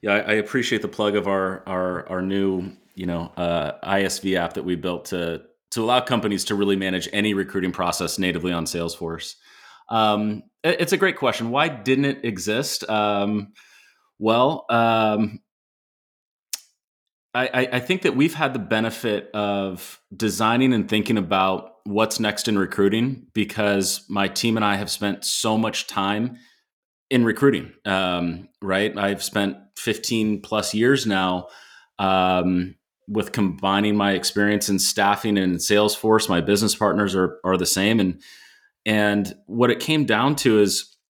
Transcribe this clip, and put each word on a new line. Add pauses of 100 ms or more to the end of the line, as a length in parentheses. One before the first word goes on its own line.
Yeah,
I,
I
appreciate
the
plug
of
our,
our,
our
new, (220)
you
know,
uh,
I
S
V
app
that
we
built
to, (280)
to
allow
companies
to
really
manage
any
recruiting
process
natively
on
Salesforce. (520)
Um, (200)
it,
it's
a
great
question.
Why
didn't
it
exist?
Um, (640)
well,
um, (1900)
I,
I,
I
think
that
we've
had
the
benefit
of (160)
designing
and
thinking
about
what's
next
in
recruiting
because
my
team
and
I
have
spent
so
much
time (720)
in
recruiting, (120)
um, (120)
right?
I've
spent (200)
fifteen
plus
years
now, (500)
um, (340)
with
combining
my
experience
in
staffing
and
in
Salesforce.
My
business
partners
are,
are
the
same.
And, (640)
and (120)
what
it
came
down
to
is (140)